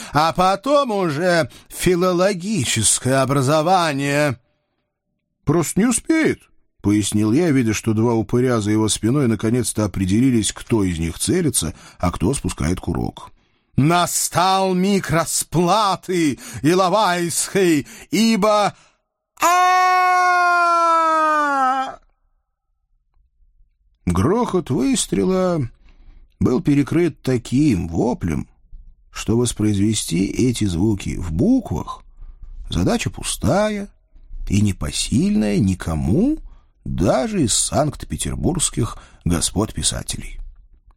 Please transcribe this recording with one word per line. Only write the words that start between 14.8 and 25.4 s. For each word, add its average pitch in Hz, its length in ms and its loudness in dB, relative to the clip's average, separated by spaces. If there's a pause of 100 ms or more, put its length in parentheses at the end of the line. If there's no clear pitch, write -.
расплаты 170 1300 0 (220)
Иловайской, 175 1200 2 (240)
ибо..." 208 640 2 (720)
А! 339 2500 2 (2000)
Грохот 160 640 0
выстрела 185 960 0 (720)